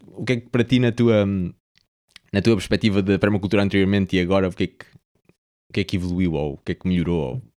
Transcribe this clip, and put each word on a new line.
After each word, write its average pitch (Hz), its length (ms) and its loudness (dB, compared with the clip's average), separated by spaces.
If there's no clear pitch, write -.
o - 160 -14
que 123 100 0
é - 60 -2
que - 100 -16
para 120 140 2
ti, 123 140 2
na 120 140 2
tua, 113 320 2
na - 1160 -6
tua 113 140 4
perspectiva 101 460 0
da 95 160 2
permacultura 101 440 0
anteriormente 98 540 0
e 92 40 2
agora, 95 280 2
o 87 40 -8
que 95 120 -4
é - 20 -2
que, - 180 -12
o - 20 -20
que 107 80 -4
é 95 40 -2
que - 120 -4
evoluiu 90 380 -2
ou 73 200 -4
o - 40 -14
que - 140 -8
é - 20 -8
que - 120 -8
melhorou 87 340 0
ou 127 60 -12